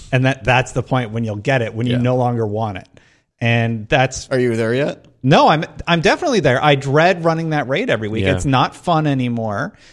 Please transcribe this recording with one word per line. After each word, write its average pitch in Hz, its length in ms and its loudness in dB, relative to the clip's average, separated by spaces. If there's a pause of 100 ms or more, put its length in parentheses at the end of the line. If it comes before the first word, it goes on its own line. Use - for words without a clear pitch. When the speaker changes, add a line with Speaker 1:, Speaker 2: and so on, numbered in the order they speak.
(120)
Speaker 1:
And 127 140 2
that, 135 180 -2
that's 127 280 0
the 127 100 -4
point 127 280 -4
when 113 140 -6
you'll 107 120 -6
get 123 260 -2
it, 110 120 -6
when 113 120 -4
you 123 80 0
Speaker 2:
Yeah. 123 80 0
Speaker 1:
no 127 140 2
longer 120 300 -2
want 104 320 -4
it. - 100 -18 (520)
And 117 480 0
that's 135 420 0
Speaker 3:
Are 131 80 0
you 123 180 0
there 113 180 0
yet? 143 320 -4 (160)
Speaker 1:
No, 208 260 6
I'm, 165 160 2 (240)
I'm 170 140 2
definitely 254 380 2
there. 135 220 2
I 147 140 4
dread 156 480 2
running 165 260 0
that 147 160 -2
raid 175 240 -2
every 113 180 -2
week. 107 160 -4
Speaker 2:
Yeah. 95 120 2
Speaker 1:
It's 90 80 -4
not 139 320 0
fun 156 320 -2
anymore. 120 680 -4 (160)